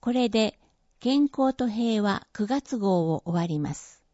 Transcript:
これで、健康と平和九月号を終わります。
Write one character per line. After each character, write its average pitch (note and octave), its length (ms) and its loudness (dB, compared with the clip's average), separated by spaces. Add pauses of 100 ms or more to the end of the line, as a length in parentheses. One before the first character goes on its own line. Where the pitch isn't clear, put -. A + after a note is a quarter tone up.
こ A#3+ 100 -2
れ B3 160 2
で、 A3 320 0 (400)
健 C4+ 280 2
康 C4 260 0
と B3+ 160 -2
平 A3 340 0
和 G3+ 300 -2
九 G#3 120 -2
月 C4 320 -4
号 F3+ 360 2
を - 120 -4
終 E3+ 80 -4
わ E3+ 140 0
り D#3+ 100 -2
ま D3 160 -4
す。 - 300 -18 (100)